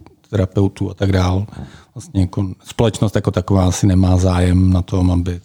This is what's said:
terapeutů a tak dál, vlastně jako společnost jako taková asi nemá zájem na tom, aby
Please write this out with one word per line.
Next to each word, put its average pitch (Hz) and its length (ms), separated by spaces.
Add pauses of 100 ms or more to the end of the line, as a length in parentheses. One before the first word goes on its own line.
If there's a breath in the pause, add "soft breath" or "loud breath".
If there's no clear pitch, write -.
(300)
terapeutů 101 600
a 92 40
tak 98 180
dál, 92 340 (480 loud breath)
vlastně 104 260
jako 92 260 (180)
společnost - 520
jako 104 140
taková 95 380
asi 90 180
nemá 92 300
zájem 90 560
na 90 100
tom, 90 280
aby 87 340